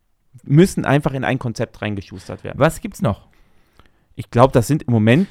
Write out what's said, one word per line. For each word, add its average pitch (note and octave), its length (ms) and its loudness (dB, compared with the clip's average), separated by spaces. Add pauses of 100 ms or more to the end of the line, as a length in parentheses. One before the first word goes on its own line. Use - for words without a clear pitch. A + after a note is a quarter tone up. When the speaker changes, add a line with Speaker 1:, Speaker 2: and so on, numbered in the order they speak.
(420)
Speaker 1:
müssen E3 440 0
einfach C#3+ 260 0
in C3 120 -8
ein C3 140 -2
Konzept - 440 -8
reingeschustert G2+ 640 -10
werden. F#2+ 140 -10
Speaker 2:
Was D#3+ 220 0
gibt's - 220 -14
noch? A2 260 -4 (880)
Speaker 1:
Ich - 140 -14
glaub, B2 240 4
das A#2 140 4
sind D3+ 160 0
im B2 80 -2
Moment A#2 380 4